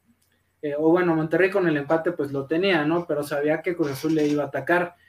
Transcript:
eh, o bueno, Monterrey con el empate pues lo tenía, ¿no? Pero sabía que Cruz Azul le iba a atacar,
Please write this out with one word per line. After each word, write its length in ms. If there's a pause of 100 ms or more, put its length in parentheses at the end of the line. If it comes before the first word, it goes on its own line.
(600)
eh, 160
o 140
bueno, 240
Monterrey 340
con 180
el 100
empate 340
pues 200
lo 140
tenía, 400
¿no? 220
Pero 160
sabía 400
que 120
Cruz 140
Azul 240
le 140
iba 160
a 40
atacar, 480 (140)